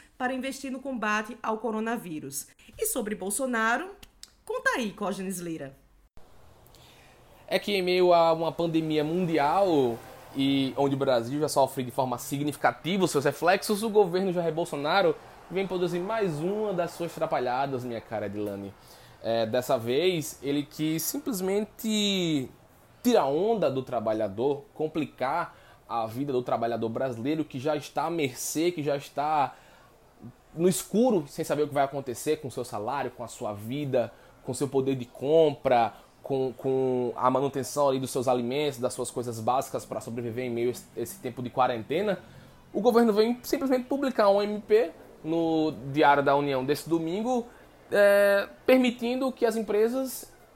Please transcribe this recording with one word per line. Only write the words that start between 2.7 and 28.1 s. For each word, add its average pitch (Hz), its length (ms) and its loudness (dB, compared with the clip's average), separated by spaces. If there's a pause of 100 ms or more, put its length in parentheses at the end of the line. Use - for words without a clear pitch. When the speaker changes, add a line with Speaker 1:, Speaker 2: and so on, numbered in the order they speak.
Speaker 1:
E 440 80 -2
sobre 214 280 -2
Bolsonaro, 240 760 -2 (560)
conta 440 300 -2
aí, 214 160 -4
Cógenes 190 480 -6
Lira. 156 360 -10 (1700)
Speaker 2:
É 190 120 2
que 208 140 -2
em 190 100 2
meio 180 320 6
a 165 180 6
uma 160 180 0
pandemia 160 540 2
mundial, 156 960 2 (380)
e 135 400 2
onde 139 200 2
o - 20 0
Brasil 131 400 0
já 151 100 0
sofre 135 360 2
de 120 80 -10
forma 127 260 -2
significativa 147 840 -2
os 156 80 4
seus 139 120 0
reflexos, 196 600 0
o 233 40 0
governo 196 440 2
Jair 170 200 -2
Bolsonaro 160 600 0 (340)
vem 185 160 -2
produzir 180 360 -2
mais 190 400 -2
uma 202 320 -2
das 170 180 -2
suas 165 240 -8
trapalhadas, 135 680 -2
minha 117 160 -6
cara 107 260 -6
Edilane. 101 480 -6 (480)
É, 113 240 0
dessa 123 320 0
vez, 147 640 0
ele 143 220 -2
quis 156 400 -4
simplesmente 196 1500 -2 (500)
tirar 190 260 4
onda 170 440 2
do 127 100 -2
trabalhador, 110 840 -2 (100)
complicar 156 800 -4 (320)
a 113 160 -2
vida 131 280 -4
do 123 100 2
trabalhador 117 460 0
brasileiro 131 560 -2
que 139 160 -10
já 151 160 0
está 143 300 -4
à 165 40 -4